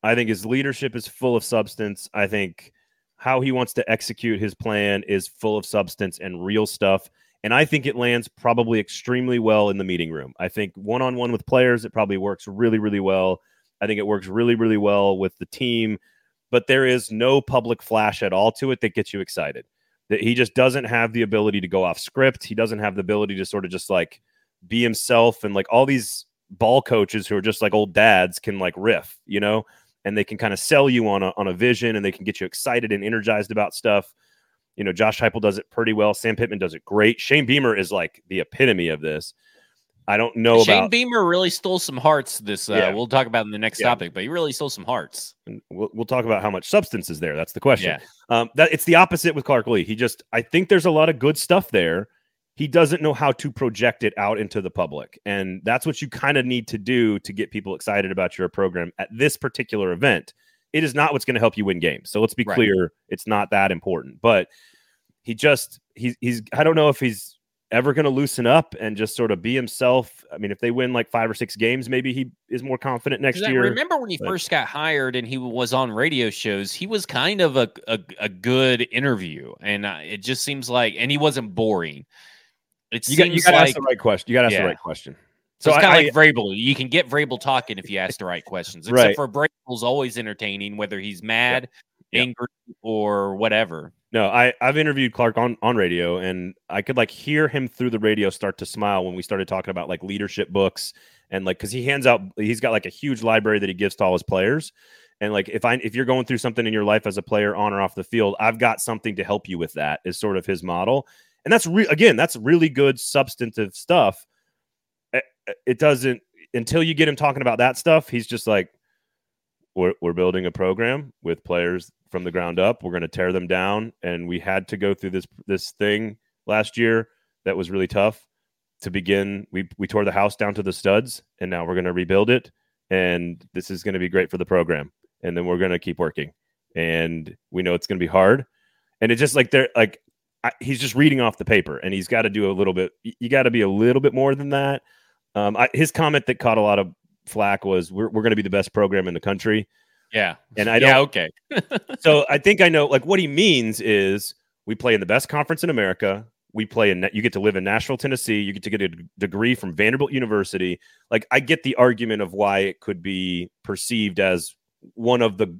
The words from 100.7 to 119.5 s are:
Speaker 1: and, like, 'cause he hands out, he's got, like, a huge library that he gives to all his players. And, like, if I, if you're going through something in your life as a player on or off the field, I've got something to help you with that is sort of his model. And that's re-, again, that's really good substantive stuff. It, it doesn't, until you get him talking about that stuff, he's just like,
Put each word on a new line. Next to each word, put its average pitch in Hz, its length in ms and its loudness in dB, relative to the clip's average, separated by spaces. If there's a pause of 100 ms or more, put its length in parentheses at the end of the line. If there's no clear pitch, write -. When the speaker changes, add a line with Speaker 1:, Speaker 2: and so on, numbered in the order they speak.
Speaker 1:
and, 95 160 -6
like, 92 140 -4
'cause 104 140 -10
he 123 100 -6
hands 135 240 0
out, 117 160 6 (140)
he's 107 240 -2
got, 120 100 0
like, 110 160 -2
a - 40 -8
huge 127 340 -6
library 110 340 2
that 98 100 -2
he 95 60 -4
gives 95 220 -4
to 104 80 0
all 92 80 4
his 87 100 0
players. 107 500 -2 (480)
And, 104 120 -4
like, 101 160 -2
if 104 160 -6
I, 117 100 2
if 110 220 -6
you're 127 80 -2
going 127 200 0
through 127 140 -2
something 117 280 -4
in 110 60 -2
your 107 120 0
life 104 220 2
as 101 120 -4
a 95 40 -8
player 104 340 0
on 104 160 0
or 98 80 -4
off 95 160 -4
the 95 80 -10
field, 104 340 0
I've 110 200 0
got 117 220 2
something 110 360 -6
to 98 80 -6
help 104 240 -4
you 90 100 -8
with 82 140 -6
that 76 320 -4
is 87 140 -6
sort 101 180 -2
of 90 100 -4
his 90 160 -4
model. 95 460 -2 (360)
And 165 80 2
that's 226 140 4
re-, 175 220 2
again, 151 280 6
that's 147 200 0
really 160 320 4
good 135 320 2
substantive 117 720 -4
stuff. 135 500 2 (880)
It, 131 120 -2 (420)
it 123 120 0
doesn't, 135 440 2 (320)
until 120 280 0
you 165 120 0
get 151 140 2
him 143 80 -2
talking 139 260 -2
about 117 160 0
that 123 180 4
stuff, 160 320 4
he's 117 180 -4
just 117 200 -6
like, 101 240 2 (1040)